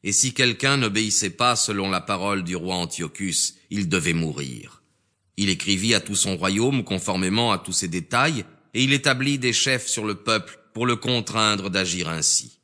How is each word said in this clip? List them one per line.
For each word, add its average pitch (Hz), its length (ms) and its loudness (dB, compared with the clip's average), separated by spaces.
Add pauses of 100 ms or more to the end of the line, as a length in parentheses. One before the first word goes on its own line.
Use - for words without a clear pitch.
Et 101 80 0
si 127 200 2
quelqu'un 135 440 2
n'obéissait 107 540 0
pas 120 260 2
selon 98 340 0
la 92 100 0
parole 98 440 -2
du 87 100 -4
roi 90 220 -4
Antiochus, 85 760 -2 (160)
il 98 180 -2
devait 87 240 2
mourir. 73 720 -4 (540)
Il 98 120 0
écrivit 98 460 2
à 98 60 2
tout 101 160 -6
son 95 200 0
royaume 104 480 2
conformément 98 680 0
à 92 60 2
tous 92 140 -8
ces 92 160 -2
détails, 120 560 0 (300)
et 123 100 2
il 135 80 4
établit 139 460 2
des 123 140 0
chefs 127 360 0
sur 107 160 -2
le 104 100 -2
peuple - 440 -2 (140)
pour 117 140 -2
le 120 100 2
contraindre 107 760 0
d'agir 87 380 -2
ainsi. 78 560 -2